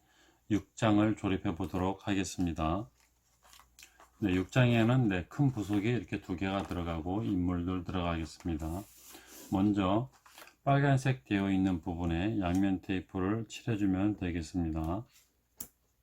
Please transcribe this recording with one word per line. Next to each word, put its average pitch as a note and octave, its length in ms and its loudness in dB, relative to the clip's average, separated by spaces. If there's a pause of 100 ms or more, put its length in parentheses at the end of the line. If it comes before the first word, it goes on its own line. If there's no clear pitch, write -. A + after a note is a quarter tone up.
(520)
육 - 240 -2
장을 G#2+ 400 4
조립해 F#2+ 400 -2
보도록 F#2 520 -2
하겠습니다. F2+ 800 -2 (1300)
네, F#2 160 2
육 F#2 160 0
장에는, A#2+ 560 4
네, F2+ 180 0
큰 C#3+ 260 0
부속이 G#2 380 -2
이렇게 G2+ 320 -4
두 F#2+ 140 -6
개가 G2 320 -2
들어가고 F2 560 -4
인물들 F2+ 600 -2
들어가겠습니다. E2 1000 -4 (680)
먼저 G2+ 600 2 (520)
빨간색 C#3 640 2
되어 G2 240 2
있는 F#2+ 320 2
부분에 F2 580 0
양면 F#2+ 420 2
테이프를 G2 680 -2
칠해주면 G2+ 680 0
되겠습니다. E2+ 880 -4 (1000)